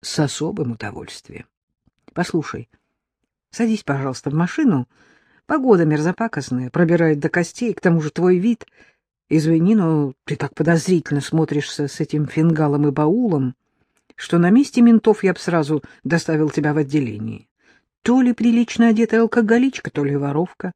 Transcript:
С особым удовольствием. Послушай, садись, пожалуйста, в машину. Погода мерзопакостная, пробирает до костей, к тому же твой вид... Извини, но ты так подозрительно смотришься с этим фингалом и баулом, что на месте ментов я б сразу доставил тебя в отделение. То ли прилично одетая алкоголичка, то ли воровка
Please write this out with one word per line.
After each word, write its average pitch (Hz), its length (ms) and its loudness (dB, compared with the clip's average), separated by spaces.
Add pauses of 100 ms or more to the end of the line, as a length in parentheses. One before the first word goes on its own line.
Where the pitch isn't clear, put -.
С - 180 -10
особым 147 520 -4
удовольствием. - 720 -14 (680)
Послушай, - 560 -6 (840)
садись, 220 320 -2
пожалуйста, 139 460 -4
в 139 40 -6
машину. 170 540 0 (580)
Погода 254 400 2
мерзопакостная, 151 840 -2
пробирает 165 500 2
до 156 100 -4
костей, 185 440 -4
к - 80 -10
тому 170 200 2
же 151 100 -6
твой 180 260 2
вид... 220 280 -2 (640)
Извини, 165 460 2
но 156 380 0 (120)
ты 147 100 -4
так - 200 -8
подозрительно 160 680 0
смотришься 147 680 -4
с - 120 -12
этим 151 280 -4
фингалом 151 600 0
и 147 40 0
баулом, 151 640 0 (600)
что - 240 -2
на 175 100 4
месте 247 320 4
ментов 226 420 4
я 190 100 2
б - 60 -8
сразу 156 440 -2 (200)
доставил 156 460 0
тебя 147 240 -2
в 143 40 0
отделение. 117 680 -4 (540)
То 254 200 2
ли 247 120 2
прилично 233 540 2
одетая 226 340 2
алкоголичка, 233 680 0
то 147 120 -2
ли 143 120 -2
воровка 143 600 -4